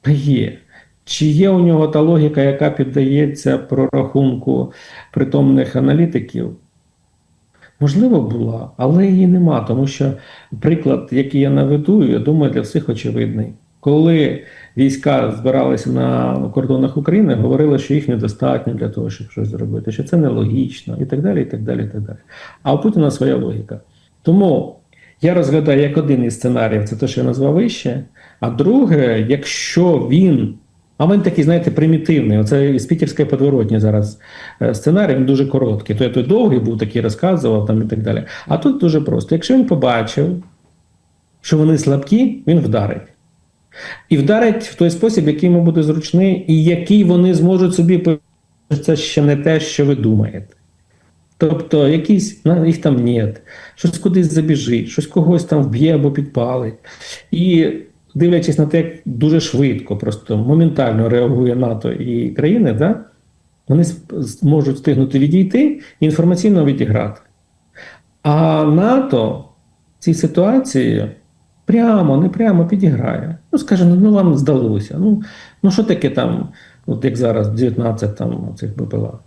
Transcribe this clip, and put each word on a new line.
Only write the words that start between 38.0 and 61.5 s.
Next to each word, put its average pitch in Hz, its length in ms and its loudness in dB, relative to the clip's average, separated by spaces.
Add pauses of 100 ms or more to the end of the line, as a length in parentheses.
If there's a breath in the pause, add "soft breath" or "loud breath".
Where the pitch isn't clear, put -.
далі. 110 220 -4 (240 loud breath)
А 151 80 0
тут 285 240 0
дуже 160 200 2
просто. 113 340 -2
Якщо 165 200 -2
він 254 120 4
побачив, 131 760 -2 (1000)
що - 180 0
вони 156 200 4
слабкі, 143 680 0
він 160 140 4
вдарить. 110 420 -2 (1080 loud breath)
І 160 80 4
вдарить 214 480 2
в - 100 -16
той 170 160 2
спосіб, 185 380 0
який 151 220 2
йому 175 120 4
буде 165 200 2
зручний, 170 640 0
і 160 160 4
який 175 400 2
вони 180 300 4
зможуть 180 400 2
собі 170 240 2
по-, 160 200 0 (640)
це 156 140 0
ще - 260 -2
не 143 140 4
те, 156 240 0
що 147 260 -2
ви 139 80 2
думаєте. 107 600 -2 (840)
Тобто 160 500 0
якісь, 165 560 0
на, 165 220 2
їх 165 140 0
там 127 240 0
нет, 113 380 -2 (320 loud breath)
щось - 240 -4
кудись 175 340 0
забіжить, 131 560 0
щось - 180 -6
когось 170 380 0
там 151 180 0
вб'є 135 320 2
або 143 160 2
підпалить. 127 640 -4 (560 loud breath)
І 165 420 2 (420)
дивлячись 165 440 2
на 151 80 2
те, 165 120 0
як 165 80 0 (180)
дуже 151 360 0
швидко, 117 560 -2
просто 104 400 -6
моментально 120 720 2
реагує 123 480 0